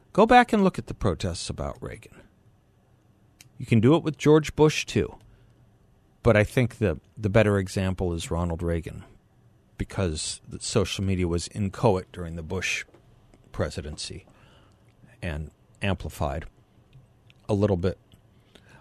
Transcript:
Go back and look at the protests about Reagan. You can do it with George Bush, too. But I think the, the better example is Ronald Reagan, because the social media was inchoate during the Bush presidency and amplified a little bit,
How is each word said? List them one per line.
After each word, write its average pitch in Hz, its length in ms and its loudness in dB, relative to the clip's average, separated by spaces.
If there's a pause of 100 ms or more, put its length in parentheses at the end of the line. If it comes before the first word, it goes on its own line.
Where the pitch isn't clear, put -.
(120)
Go 214 140 6
back 247 260 6
and 208 120 4
look 185 140 2
at - 80 -8
the - 80 -10
protests 87 540 -2
about - 340 -8
Reagan. - 400 -14 (1400)
You 123 80 -12
can 113 140 4
do 127 140 6
it 165 80 2
with 160 160 -6
George 151 380 4
Bush, 151 280 4
too. - 320 -2 (1040)
But 110 140 4
I 104 80 6
think - 340 -2
the, 98 200 0 (180)
the 107 120 -4
better 104 300 4
example 92 540 -2
is 85 180 -6
Ronald 85 320 -2
Reagan, 85 420 -4 (760)
because - 680 -4
the - 120 -14
social - 440 -2
media 90 240 0
was 85 200 -2
inchoate 98 640 -2
during 85 260 -12
the 82 60 -10
Bush 90 420 -6 (680)
presidency - 760 -8 (960)
and 78 280 -8 (320)
amplified 85 640 -4 (1000)
a 110 60 -2
little 101 220 2
bit, 87 220 -4 (840)